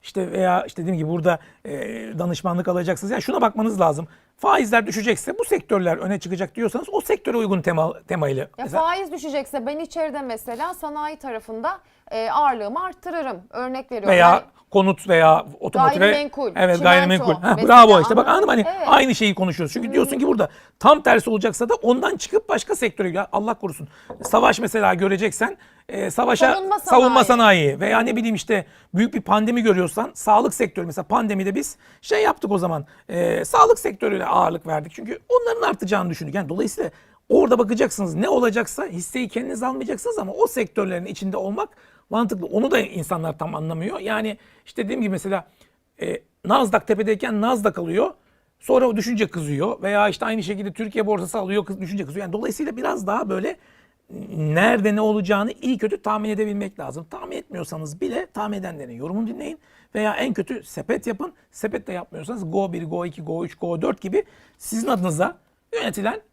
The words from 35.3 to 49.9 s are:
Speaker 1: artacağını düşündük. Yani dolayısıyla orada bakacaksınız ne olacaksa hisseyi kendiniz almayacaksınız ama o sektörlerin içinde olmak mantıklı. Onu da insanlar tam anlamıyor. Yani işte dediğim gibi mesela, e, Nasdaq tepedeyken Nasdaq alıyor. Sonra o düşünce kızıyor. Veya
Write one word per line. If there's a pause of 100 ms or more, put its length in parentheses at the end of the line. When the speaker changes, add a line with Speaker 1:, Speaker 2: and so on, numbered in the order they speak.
Speaker 1:
artacağını
düşündük.
Yani
dolayısıyla (380)
orada
bakacaksınız
ne
olacaksa
hisseyi
kendiniz
almayacaksınız
ama
o
sektörlerin
içinde
olmak (420)
mantıklı.
Onu
da
insanlar
tam
anlamıyor.
Yani (280)
işte
dediğim
gibi
mesela, (580)
e, (260)
Nasdaq
tepedeyken
Nasdaq
alıyor. (460)
Sonra
o
düşünce
kızıyor.
Veya